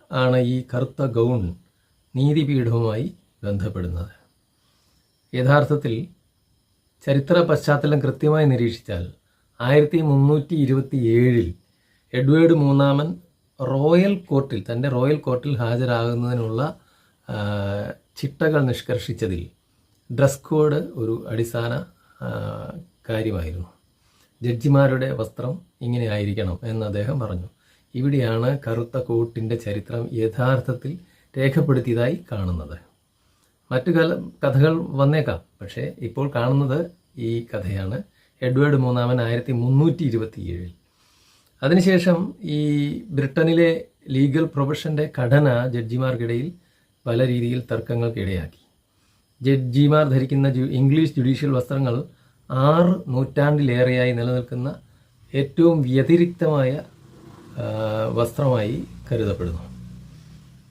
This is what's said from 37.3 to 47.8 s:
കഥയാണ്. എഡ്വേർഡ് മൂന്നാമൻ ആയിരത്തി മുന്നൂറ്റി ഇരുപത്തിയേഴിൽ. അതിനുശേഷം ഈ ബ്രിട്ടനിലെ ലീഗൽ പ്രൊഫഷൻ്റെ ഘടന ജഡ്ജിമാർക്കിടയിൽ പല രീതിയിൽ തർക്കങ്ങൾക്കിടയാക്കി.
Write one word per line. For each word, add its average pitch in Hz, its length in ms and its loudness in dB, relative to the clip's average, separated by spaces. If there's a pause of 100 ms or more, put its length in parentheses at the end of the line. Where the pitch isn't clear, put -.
കഥയാണ്. 98 500 -6 (380)
എഡ്വേർഡ് 135 340 2
മൂന്നാമൻ 123 460 0
ആയിരത്തി 117 300 -2
മുന്നൂറ്റി 135 520 2
ഇരുപത്തിയേഴിൽ. 92 680 -6 (920)
അതിനുശേഷം 180 800 4
ഈ 151 180 -4 (500)
ബ്രിട്ടനിലെ 165 760 2 (240)
ലീഗൽ 139 360 2
പ്രൊഫഷൻ്റെ 151 760 -2
ഘടന 127 480 4
ജഡ്ജിമാർക്കിടയിൽ 120 880 -2 (520)
പല 123 220 2
രീതിയിൽ 123 440 -2
തർക്കങ്ങൾക്കിടയാക്കി. 110 880 -4 (800)